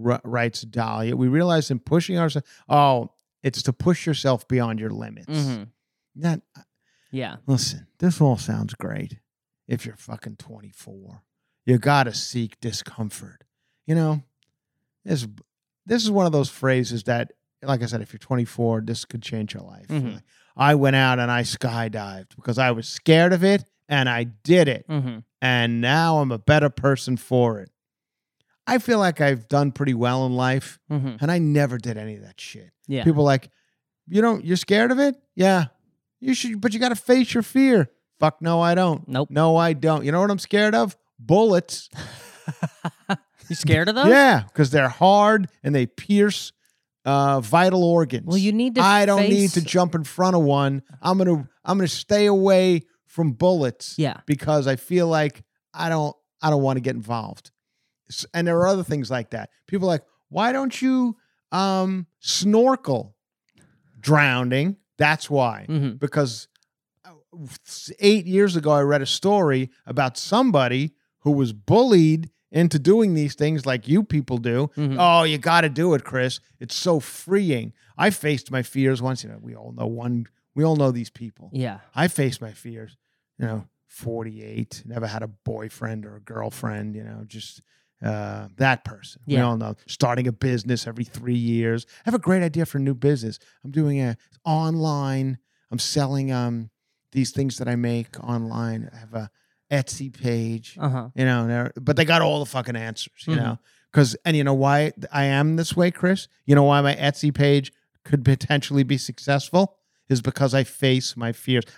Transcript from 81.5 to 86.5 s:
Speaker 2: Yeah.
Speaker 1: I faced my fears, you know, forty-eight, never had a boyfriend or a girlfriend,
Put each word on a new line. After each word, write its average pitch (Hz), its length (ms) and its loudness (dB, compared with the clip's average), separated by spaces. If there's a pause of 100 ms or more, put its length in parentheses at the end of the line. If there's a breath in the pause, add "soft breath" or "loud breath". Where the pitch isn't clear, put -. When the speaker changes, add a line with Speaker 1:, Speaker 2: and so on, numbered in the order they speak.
Speaker 2:
Yeah. 120 260 -6 (160)
Speaker 1:
I 156 120 0
faced 139 340 -4
my 110 100 -14
fears, 113 460 -18 (420)
you 123 60 -6
know, 110 200 -6 (220)
forty-eight, 110 960 -12
never 117 220 -8
had 110 160 -8
a 110 40 -10
boyfriend 110 800 -10
or 104 100 -20
a 104 60 -20
girlfriend, 107 720 -8